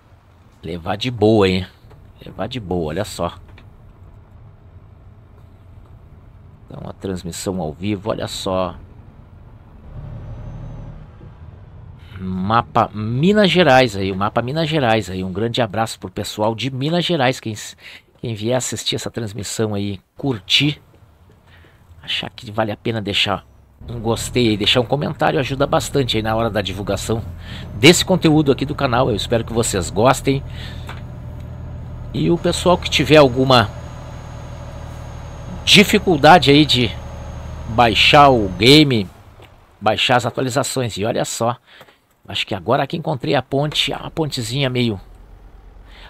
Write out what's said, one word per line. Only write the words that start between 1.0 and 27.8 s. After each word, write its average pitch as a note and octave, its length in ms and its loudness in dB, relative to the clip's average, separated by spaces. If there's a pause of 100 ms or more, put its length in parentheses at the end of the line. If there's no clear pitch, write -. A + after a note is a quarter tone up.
boa, G#2+ 360 6
hein? F#2 200 0 (580)
Levar - 220 -8
de B2 120 -10
boa, F2 300 -4
olha F2+ 160 -4
só. - 320 -6 (3250)
Então - 240 -14
a - 40 -14
transmissão F#2 640 -6
ao D#2 140 -6
vivo, G2+ 380 -6
olha - 160 -6
só. F#2 480 -4 (3500)
Mapa G2 760 0
Minas D3 560 2
Gerais C3 460 6
aí, G2 160 -2
o F#2+ 40 -4
mapa G#2 260 0
Minas D3+ 280 -4
Gerais A2+ 400 2
aí. F#2 140 -6
Um F#2 100 -6
grande A#2 280 -4
abraço A2 380 -4
pro F#2+ 100 -12
pessoal G#2+ 460 -4
de A#2 160 -6
Minas D3+ 320 -2
Gerais. C3 380 0
Quem A2 120 -8
s-, - 220 -14 (440)
quem A#2+ 140 -8
vier A2 220 -2
assistir A#2+ 400 -4
essa A2 160 -8
transmissão G#2+ 600 -6
aí, G2+ 260 -6 (160)
curtir, C#3 640 -2 (1200)
achar - 280 -8
que - 220 -16
vale G#2+ 200 -2
a G#2 60 -8
pena A2+ 240 -4
deixar G2 440 -2 (440)
um A#2+ 100 -10
gostei A2+ 500 0
aí, G#2+ 80 2
deixar G#2 220 2
um A#2+ 60 0
comentário, D#3 540 -2
ajuda C3+ 260 -2
bastante C3+ 520 -2
aí A2 60 -2
na A2 120 -2
hora A2+ 140 0
da G#2 120 -2
divulgação G2 600 -4 (520)
desse D3 320 6